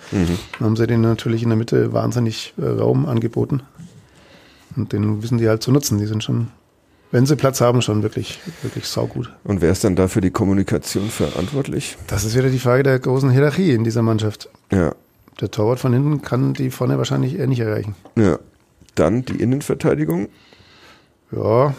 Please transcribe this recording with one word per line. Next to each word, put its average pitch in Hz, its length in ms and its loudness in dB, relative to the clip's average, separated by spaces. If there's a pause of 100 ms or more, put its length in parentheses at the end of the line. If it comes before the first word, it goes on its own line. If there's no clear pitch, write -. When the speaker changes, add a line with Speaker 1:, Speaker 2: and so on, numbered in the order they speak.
(120)
Speaker 1:
Mhm. 92 160 2 (320)
Speaker 2:
Dann 120 80 0
haben 110 80 2
sie 113 100 2
denen 113 180 2
natürlich 113 400 0
in 117 60 0
der 110 80 2
Mitte 117 360 2
wahnsinnig, 113 640 -2
äh, - 80 -4
Raum 120 400 2
angeboten. 117 560 -2 (1120)
Und 107 160 -6
den 104 320 -2
wissen 117 140 -2
die 113 100 2
halt 110 160 0
zu 120 80 0
nutzen. 131 260 2
Die 104 100 -2
sind 107 180 -4
schon, 117 240 -2 (640)
wenn 127 140 4
sie 143 120 2
Platz 131 240 0
haben, 120 200 4
schon 107 220 0
wirklich, - 380 -6 (220)
wirklich - 220 -8
saugut. 117 460 -6 (140)
Speaker 1:
Und 98 160 -2
wer 82 100 4
ist 95 140 0
dann 92 100 2
da 92 140 2
für 113 100 -2
die 90 120 2
Kommunikation 98 800 0
verantwortlich? 104 840 -4 (120)
Speaker 2:
Das 101 180 -2
ist 110 120 -2
wieder 131 120 2
die 127 100 0
Frage 123 240 2
der 131 160 2
großen 135 300 0
Hierarchie 147 420 4
in 113 140 2
dieser 117 160 0
Mannschaft. 110 480 0 (240)
Speaker 1:
Ja. 87 200 4 (480)
Speaker 2:
Der 107 100 -4
Torwart 113 300 0
von 127 100 2
hinten 143 300 2
kann 131 320 0
die 131 180 -2
vorne 131 260 0
wahrscheinlich 131 400 -2
eher 127 100 -2
nicht 127 120 0
erreichen. 107 340 -2 (240)
Speaker 1:
Ja. 98 220 4 (560)
Dann 107 300 2
die - 160 -6
Innenverteidigung. 151 880 0 (1000)
Speaker 2:
Ja. 117 480 2